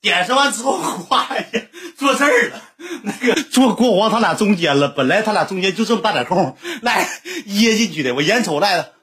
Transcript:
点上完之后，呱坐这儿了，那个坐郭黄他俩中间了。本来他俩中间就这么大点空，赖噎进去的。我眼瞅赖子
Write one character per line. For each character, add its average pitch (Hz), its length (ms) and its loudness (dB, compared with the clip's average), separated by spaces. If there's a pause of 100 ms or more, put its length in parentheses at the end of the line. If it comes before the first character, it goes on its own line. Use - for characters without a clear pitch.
点 180 240 0
上 254 120 0
完 277 160 2
之 220 100 -8
后， 269 160 -2
呱 269 360 -4 (800)
坐 277 180 0
这 277 80 0
儿 262 260 2
了， - 120 -16 (420)
那 202 80 -6
个 254 320 0
坐 254 320 2
郭 226 240 4
黄 - 100 2
他 220 100 0
俩 185 140 2
中 202 220 2
间 151 240 2
了。 143 80 4
本 131 220 0
来 170 120 2
他 214 120 -2
俩 175 100 0
中 185 180 -4
间 185 140 0
就 226 80 0
这 226 120 0
么 - 60 -2
大 214 120 0
点 127 120 -2
空， 170 300 0 (260)
赖 226 240 0 (400)
噎 214 300 2
进 208 160 0
去 156 100 -6
的。 123 140 -2
我 139 60 -2
眼 208 220 2
瞅 156 180 -2
赖 190 200 2
子 - 80 -10 (140)